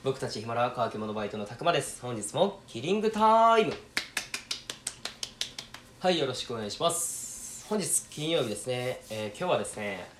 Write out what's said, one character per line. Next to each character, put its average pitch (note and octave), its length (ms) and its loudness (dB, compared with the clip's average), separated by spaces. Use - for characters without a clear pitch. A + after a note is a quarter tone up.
僕 C3+ 160 0
た B2+ 80 -4
ち A2+ 120 -6
ヒ A2 80 -8
マ A#2 80 -4
ラ A#2+ 80 4
ヤ B2 120 0
乾 A2+ 140 0
き A2 80 -8
物 G#2+ 160 -4
バ G#2+ 100 -2
イ G2+ 60 -4
ト G#2+ 80 -6
の G#2 80 -4
た A#2+ 100 -10
く - 80 -10
ま E3+ 80 4
で D#3 120 4
す。 - 180 -10
本 B2 140 -4
日 G#2 180 -6
も F#3+ 320 2
キ A#2 160 -8
リ D#3+ 100 0
ン G#3+ 80 4
グ A3 120 2
タ A3 480 8
イ G#3+ 60 4
ム。 - 80 0
は F#3 100 4
い、 F3 80 4
よ C#3+ 80 2
ろ B2+ 80 -2
し - 140 -6
く A#2+ 80 -4
お - 20 -6
願 G#2+ 80 -4
い G2+ 60 -6
し - 100 -6
ま - 80 4
す。 - 800 -6
本 G#3+ 80 2
日 F3+ 80 0
金 D#3 220 -4
曜 D#3+ 100 4
日 A#2 80 0
で G#2 60 -2
す - 100 -10
ね。 B2+ 360 -2
え G#2+ 240 -4
ー、 - 20 -14
今 F3+ 120 -2
日 - 20 4
は A#2+ 80 4
で G#2 60 -2
す - 120 -10
ね G2+ 320 -6